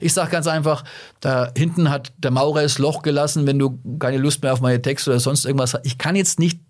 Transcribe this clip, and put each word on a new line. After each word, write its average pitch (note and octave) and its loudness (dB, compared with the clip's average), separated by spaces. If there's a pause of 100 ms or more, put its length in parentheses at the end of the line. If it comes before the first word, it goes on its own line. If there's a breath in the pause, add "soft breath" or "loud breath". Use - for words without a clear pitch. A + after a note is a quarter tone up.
Ich E3 0
sag E3+ 0
ganz E3 0
einfach, D#3 0 (380 loud breath)
da B2+ 0
hinten E3 2
hat C#3+ -6
der C3 0
Maurer D3 2
das C#3+ 0
Loch D3 0
gelassen, D3 0
wenn C#3 2
du C3 0 (220)
keine C3+ 0
Lust D3 0
mehr C3 0
auf B2 0
meine B2 2
Texte C#3 -2
oder B2 4
sonst C#3 0
irgendwas C3+ 0
hast. - -4
Ich B2 -2
kann E3+ -2
jetzt F#3 0
nicht E3+ 2 (120)